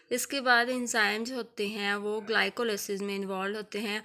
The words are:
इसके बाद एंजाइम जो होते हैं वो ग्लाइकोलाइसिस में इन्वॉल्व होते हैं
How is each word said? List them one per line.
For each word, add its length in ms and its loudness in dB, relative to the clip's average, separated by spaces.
इसके 300 -2
बाद 280 6
एंजाइम 540 0
जो 120 -6
होते 320 -4
हैं 280 0
वो 260 -2
ग्लाइकोलाइसिस 800 0
में 140 -2
इन्वॉल्व 400 -2
होते 240 -6
हैं 260 -2